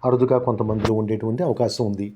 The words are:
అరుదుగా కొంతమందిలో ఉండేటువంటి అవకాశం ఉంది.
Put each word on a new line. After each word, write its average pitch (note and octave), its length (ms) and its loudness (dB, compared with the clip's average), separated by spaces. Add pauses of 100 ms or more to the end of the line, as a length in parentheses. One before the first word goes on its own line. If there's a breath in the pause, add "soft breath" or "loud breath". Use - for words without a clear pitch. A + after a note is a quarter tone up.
అరుదుగా B2+ 320 4
కొంతమందిలో A2 580 0
ఉండేటువంటి A2 480 -2
అవకాశం B2 420 0
ఉంది. G2+ 300 -4